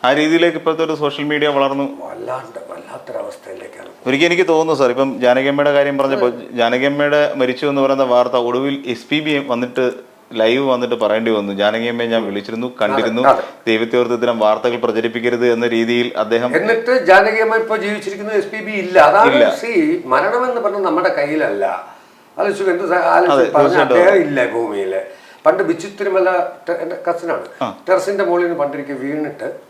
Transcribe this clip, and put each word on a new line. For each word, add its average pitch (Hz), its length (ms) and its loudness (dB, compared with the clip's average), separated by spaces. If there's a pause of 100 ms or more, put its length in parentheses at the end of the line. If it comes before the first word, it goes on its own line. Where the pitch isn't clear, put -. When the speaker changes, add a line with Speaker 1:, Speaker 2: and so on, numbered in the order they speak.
Speaker 1:
ആ 127 100 4
രീതിയിലേക്ക് 160 440 2
ഇപ്പോഴത്തെ 160 260 -2
ഒരു 156 120 -2
സോഷ്യൽ 147 300 -4
മീഡിയ 147 220 0
വളർന്നു. 139 580 -2
Speaker 2:
വല്ലാണ്ട്, 123 540 -12 (120)
വല്ലാത്തൊരവസ്ഥയിലേക്കാണ്. - 1160 -14 (180)
Speaker 1:
ഒരിക്കൽ 139 180 2
എനിക്ക് 175 220 2
തോന്നുന്നു 160 260 2
സാർ, 135 160 2
ഇപ്പം 127 320 -2
ജാനകിയമ്മയുടെ 139 520 2
കാര്യം 143 240 2
പറഞ്ഞപ്പോൾ, 135 340 0 (200)
ജാനകിയമ്മയുടെ 143 840 0
മരിച്ചു 127 320 -2
എന്ന് 139 160 0
പറയുന്ന 135 220 2
വാർത്ത 123 300 2
ഒടുവിൽ 131 540 -2
എസ് 117 220 -6
പി 147 100 0
ബി 151 280 -2
വന്നിട്ട് 123 600 -2 (240)
ലൈവ് 117 360 2
വന്നിട്ട് 120 260 0
പറയേണ്ടി 113 360 0
വന്നു, 101 220 -2
"ജാനകിയമ്മയെ 113 540 0
ഞാൻ 113 180 0
വിളിച്ചിരുന്നു, 110 560 -6
കണ്ടിരുന്നു, 110 400 0
Speaker 2:
അതെ, 135 100 4
അതെ. - 120 2 (240)
Speaker 1:
ദൈവത്തെ 113 300 0
ഓർത്ത് 120 160 2
ഇത്തരം 117 260 0
വാർത്തകൾ 107 380 2
പ്രചരിപ്പിക്കരുത്" 117 760 0
എന്ന 117 140 0
രീതിയിൽ 120 500 0
അദ്ദേഹം 117 400 0
Speaker 2:
എന്നിട്ട് 233 480 0
ജാനകിയമ്മ 220 500 4
ഇപ്പൊ 220 220 -2
ജീവിച്ചിരിക്കുന്ന 202 540 -6
എസ് 202 160 -2
പി 214 100 -10
ബി 214 140 -10
ഇല്ല. 185 280 0
അതാണ് 208 320 8
Speaker 1:
ഇല്ല. - 240 4
Speaker 2:
സി, 190 500 0
മരണമെന്ന് 247 560 0
പറഞ്ഞാൽ 202 200 -2
നമ്മുടെ - 320 0
കയ്യിലല്ല. 110 840 -2 (420)
ആലോചിച്ചു, 202 260 -2
എന്ത് 175 260 0
സ-, 175 40 2
ആലോചിച്ച് 170 480 4
Speaker 1:
അതെ, 113 100 2
Speaker 2:
പറഞ്ഞ 151 80 4
Speaker 1:
തീർച്ചയായിട്ടും. 127 380 4
Speaker 2:
അദ്ദേഹം 180 300 4
ഇല്ല 131 240 -2
ഭൂമിയില്. 101 500 -4 (440)
പണ്ട് 190 180 4
ബിച്ചു 170 240 -2
തിരുമല, 185 600 0 (200)
ടെ-, 170 80 -2
എൻ്റെ 165 320 -8
കസിനാണ്, 170 360 -4 (160)
Speaker 1:
ആ. 113 160 -6 (120)
Speaker 2:
ടെറസിന്റെ 190 340 0
മുകളിൽ 175 200 0
നിന്ന് 170 160 -4
പണ്ടിരിക്കെ 143 340 -6
വീണിട്ട് 139 680 -8 (100)